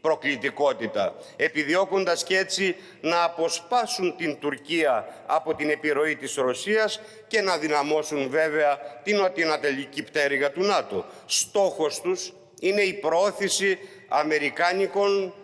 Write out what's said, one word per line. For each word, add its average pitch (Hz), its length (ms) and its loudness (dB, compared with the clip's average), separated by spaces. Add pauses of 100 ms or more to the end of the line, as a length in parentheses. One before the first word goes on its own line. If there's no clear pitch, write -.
προκλητικότητα, 135 1120 0 (200)
επιδιώκοντας 170 880 0
και 190 140 0
έτσι 190 380 0 (260)
να 170 220 2
αποσπάσουν 175 920 -2
την 151 240 -4
Τουρκία 143 880 0
από 156 300 0
την 151 140 -2
επιρροή 151 460 0
της 139 200 -8
Ρωσίας 190 680 0 (260)
και 214 140 0
να 185 160 2
δυναμώσουν 151 720 0
βέβαια 151 500 2 (240)
την 202 140 2
νοτιοανατολική 151 880 0
πτέρυγα 143 480 0
του 170 120 -2
νατο. 131 420 0 (200)
Στόχος - 760 0
τους 180 320 -4 (260)
είναι 196 220 2
η 190 120 2
προώθηση 190 840 2 (300)
αμερικάνικων 180 1300 2 (100)